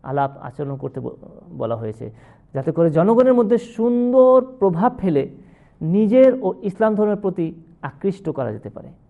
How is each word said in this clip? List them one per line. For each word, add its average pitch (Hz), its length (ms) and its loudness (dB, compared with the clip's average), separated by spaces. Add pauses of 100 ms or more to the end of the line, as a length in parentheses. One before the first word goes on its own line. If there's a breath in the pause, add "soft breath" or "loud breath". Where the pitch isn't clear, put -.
আলাপ 139 340 -4
আচরণ 139 400 -10
করতে 135 220 -10
ব-, 123 160 -10 (420)
বলা 117 180 -4
হয়েছে, 113 360 -10 (420 soft breath)
যাতে 135 180 -4
করে 170 180 2
জনগণের 226 440 4
মধ্যে 233 240 2
সুন্দর 247 880 2 (140)
প্রভাব 196 380 0
ফেলে 147 320 -2 (520 soft breath)
নিজের 220 600 4
ও 185 200 -2
ইসলাম 214 340 -2
ধর্মের 208 200 0
প্রতি 185 380 -6 (280)
আকৃষ্ট 190 480 -6
করা 127 220 -6
যেতে 104 180 -12
পারে। - 180 -18 (220)